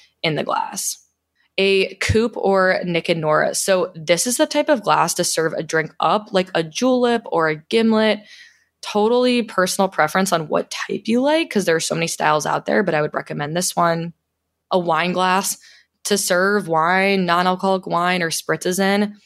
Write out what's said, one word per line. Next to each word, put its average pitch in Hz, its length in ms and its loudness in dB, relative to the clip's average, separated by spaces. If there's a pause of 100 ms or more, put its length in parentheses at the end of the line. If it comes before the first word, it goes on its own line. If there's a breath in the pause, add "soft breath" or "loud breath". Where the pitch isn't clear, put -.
(240 soft breath)
in 165 100 -2
the 143 100 -2
glass. - 600 -6 (560)
A 196 360 2
coupe - 420 0
or 185 460 2
Nick 170 260 -2
and 165 120 0
Nora. 151 340 0
So 185 400 0
this 165 320 0
is 247 100 -2
the 311 80 2
type 294 240 0
of 262 140 2
glass 151 320 0
to 180 80 -2
serve 160 300 -2
a - 100 -6
drink 156 360 -4
up, 208 320 0
like 185 220 0
a 165 80 2
julep 240 640 2
or 160 240 0
a 156 60 -2
gimlet. 220 640 2 (640 loud breath)
Totally 240 600 2
personal 185 480 0
preference 185 420 0
on 165 180 -2
what - 200 -2
type - 380 -8
you 233 120 2
like, 302 300 0
'cause 185 160 0
there 165 100 2
are 165 40 0
so 160 160 -4
many 165 100 -2
styles 151 400 0
out 151 220 -2
there, 151 160 2
but 170 100 -2
I 151 80 0
would 151 140 -4
recommend 151 420 -6
this 185 180 -2
one. 170 380 0 (560)
A 190 80 0
wine 170 360 0
glass, 185 440 0 (500 loud breath)
to 202 100 2
serve 190 500 0
wine, 185 580 2
non-alcoholic 185 640 0
wine 175 340 0
or 165 80 -2
spritzes 165 500 -2
in. 202 360 0 (100)